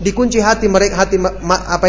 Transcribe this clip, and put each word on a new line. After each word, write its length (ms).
dikunci 400
hati 240
mereka, 400
hati 160
ma-, 220
ma-, 260
apa 200